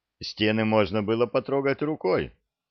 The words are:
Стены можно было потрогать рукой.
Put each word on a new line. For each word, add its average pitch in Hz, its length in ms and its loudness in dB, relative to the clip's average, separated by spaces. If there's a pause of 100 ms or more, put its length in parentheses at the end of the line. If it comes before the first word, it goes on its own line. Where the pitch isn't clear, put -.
(200)
Стены 110 440 0
можно 107 360 2
было 113 240 0
потрогать 135 560 -2
рукой. 156 500 -2 (400)